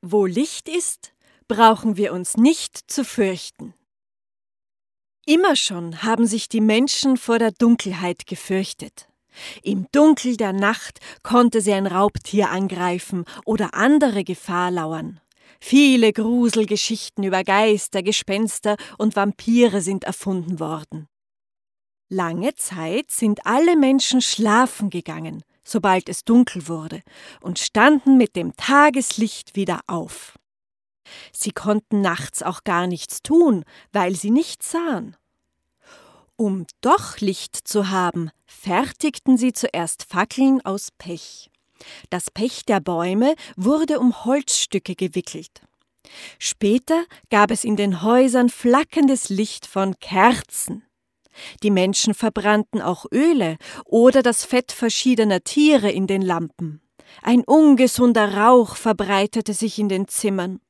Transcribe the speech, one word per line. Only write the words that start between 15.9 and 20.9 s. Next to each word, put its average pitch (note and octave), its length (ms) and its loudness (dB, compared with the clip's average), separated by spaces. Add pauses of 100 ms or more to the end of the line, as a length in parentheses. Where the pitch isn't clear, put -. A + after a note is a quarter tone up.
Gruselgeschichten A3 1120 -2
über F#3+ 200 0
Geister, G3+ 600 0
Gespenster G#3 720 -2 (200)
und G#3+ 180 0
Vampire G#3 680 2
sind F#3+ 220 -4
erfunden F3+ 560 -6
worden. D#3 480 -10 (1000)